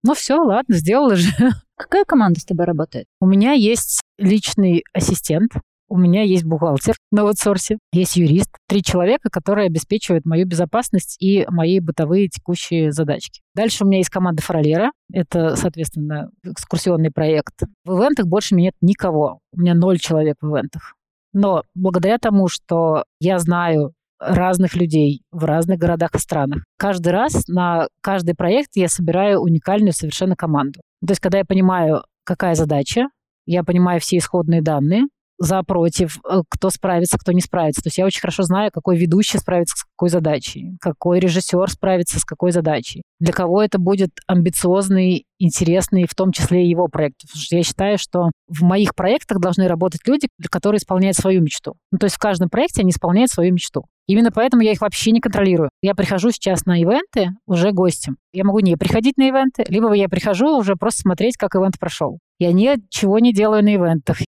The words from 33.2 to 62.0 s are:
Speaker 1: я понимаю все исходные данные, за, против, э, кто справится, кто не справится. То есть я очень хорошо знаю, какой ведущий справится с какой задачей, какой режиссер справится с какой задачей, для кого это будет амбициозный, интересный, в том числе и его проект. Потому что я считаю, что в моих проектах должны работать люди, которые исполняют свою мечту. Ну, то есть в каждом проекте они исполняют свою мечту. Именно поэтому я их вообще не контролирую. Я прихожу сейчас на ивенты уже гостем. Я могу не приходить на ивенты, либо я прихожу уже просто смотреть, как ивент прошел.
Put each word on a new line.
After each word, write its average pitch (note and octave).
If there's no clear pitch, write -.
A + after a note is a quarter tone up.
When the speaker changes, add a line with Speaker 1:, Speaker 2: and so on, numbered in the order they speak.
Speaker 1:
я E3+
понимаю F3+
все -
исходные E3
данные, D#3
за, F#3
против, E3+
э, F#3
кто -
справится, F3
кто -
не F3+
справится. D#3+
То E3+
есть D#3
я F#3
очень F#3+
хорошо F#3
знаю, F#3+
какой F3
ведущий F3+
справится F3
с -
какой F3
задачей, D#3+
какой F3
режиссер F#3
справится F3+
с -
какой F3
задачей, D#3
для E3
кого F#3
это G#3
будет F#3+
амбициозный, F#3
интересный, F3
в -
том F#3+
числе F3+
и F3
его F3
проект. D3
Потому D3+
что E3+
я F3
считаю, G3
что F3
в D#3+
моих F#3
проектах G3
должны F#3
работать E3+
люди, C4
которые G#3
исполняют F#3+
свою F#3+
мечту. -
Ну, F#3
то G#3
есть F#3
в -
каждом F#3
проекте B3
они F#3
исполняют F#3
свою F3+
мечту. -
Именно A3
поэтому A#3+
я G#3+
их -
вообще G#3+
не A#3
контролирую. F#3+
Я G3
прихожу G3
сейчас F#3+
на F3
ивенты G#3
уже F#3
гостем. F3+
Я F#3+
могу G3+
не F3+
приходить A3
на C4+
ивенты, C4
либо A3
я G3
прихожу G#3
уже G3
просто -
смотреть, G#3
как -
ивент F#3+
прошел. E3